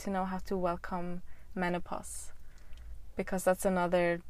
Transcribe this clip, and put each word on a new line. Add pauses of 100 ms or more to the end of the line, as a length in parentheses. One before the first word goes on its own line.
to
know
how
to
welcome (320)
menopause, (840)
because
that's
another